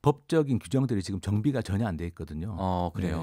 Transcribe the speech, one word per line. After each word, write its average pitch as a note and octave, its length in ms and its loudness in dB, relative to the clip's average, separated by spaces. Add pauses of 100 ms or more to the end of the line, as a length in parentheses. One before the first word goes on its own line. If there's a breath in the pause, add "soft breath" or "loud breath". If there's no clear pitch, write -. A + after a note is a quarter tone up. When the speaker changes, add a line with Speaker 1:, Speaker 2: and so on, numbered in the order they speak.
Speaker 1:
법적인 C#3+ 560 2
규정들이 A#2+ 460 0
지금 G2 180 -4
정비가 A2 400 0
전혀 G#2 240 0
안 F#2 100 -2
돼 E2+ 120 -6
있거든요. E2+ 500 -8
Speaker 2:
어, F2+ 360 0
그래요? E2+ 300 -2